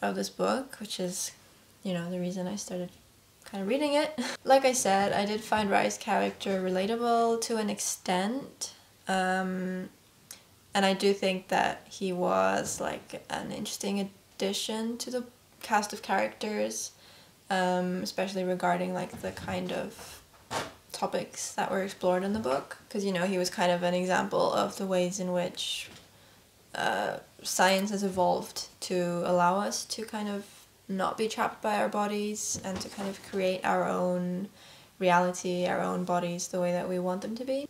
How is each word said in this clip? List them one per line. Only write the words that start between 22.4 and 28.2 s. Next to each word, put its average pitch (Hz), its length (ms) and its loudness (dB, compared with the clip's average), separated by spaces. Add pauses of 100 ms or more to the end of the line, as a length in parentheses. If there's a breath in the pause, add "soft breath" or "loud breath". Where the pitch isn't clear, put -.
'cause, 202 140 -2
you 196 80 0
know, 180 140 2
he 196 120 2
was 180 120 2
kind 180 220 2
of 175 100 2
an 175 140 2
example 185 580 2
of 202 240 0
the 202 80 -4
ways 180 340 0
in 180 120 -2
which, - 580 -2 (840 loud breath)
uh, - 420 -2 (260)
science 190 480 4
has 202 120 -2
evolved 180 640 0 (120)